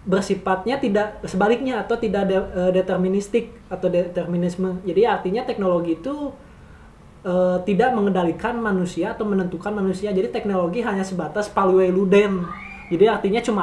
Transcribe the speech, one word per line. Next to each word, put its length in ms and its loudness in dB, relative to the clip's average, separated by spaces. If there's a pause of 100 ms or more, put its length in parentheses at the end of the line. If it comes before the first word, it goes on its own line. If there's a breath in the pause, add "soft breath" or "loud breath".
bersifatnya 800 -2
tidak, 420 -2
sebaliknya 600 0
atau 100 -2
tidak 320 0
de-, 240 0
eh, 220 0
deterministik 800 0 (140)
atau 180 -4
determinisme. 960 -2
Jadi 240 2
artinya 380 0
teknologi 500 0
itu, 400 -6 (880 loud breath)
eh, 400 2
tidak 300 2
mengendalikan 680 0
manusia 560 -2
atau 80 -6
menentukan 480 -2
manusia. 400 -2
Jadi 220 0
teknologi 480 0
hanya 240 -2
sebatas 420 -4
palue 420 4
luden. 540 4 (480)
Jadi 160 6
artinya 320 2
cuma 240 0